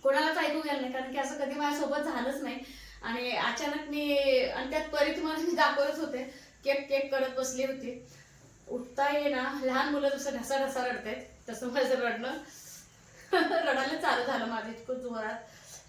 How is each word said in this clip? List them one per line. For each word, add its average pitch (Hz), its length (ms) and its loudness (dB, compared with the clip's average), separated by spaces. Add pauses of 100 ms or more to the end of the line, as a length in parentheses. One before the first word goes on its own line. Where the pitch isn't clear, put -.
कोणालाच 302 340 4
ऐकू 302 220 2
गेलं 285 220 0
नाही, 254 120 -2
कारण 262 200 -4
की 277 60 -2
असं 269 200 -2
कधी 269 160 -2
माझ्यासोबत 285 420 0
झालंच 269 460 0
नाही. 247 160 -6 (440)
आणि 247 280 -2
अचानक 294 580 0
मी, 294 300 2 (220)
आणि 254 300 -2
त्यात 311 180 -2
परी 294 280 2
तुम्हाला 311 220 -2
मी 339 140 0
दाखवत 277 460 4
होते, 254 240 -4 (420)
केक 277 240 0
केक 269 260 0
करत 262 220 2
बसली 254 280 -2
होती. 254 420 -6 (600)
उठता 277 500 0
येईना, 269 440 0
लहान 262 260 2
मुलं 277 200 2
जसं 277 280 -2
ढसा 269 300 0
ढसा 247 200 -2
रडतायत - 640 -6
तसं 233 160 -6
माझं 254 280 4
रडणं 240 380 0 (1000)
<laughs> - 0 -
रडायला 302 680 2
चालू 247 240 2
झालं 233 200 0
माझं, 226 260 -4
इतकं 254 240 -6
जोरात. 226 400 -4 (540)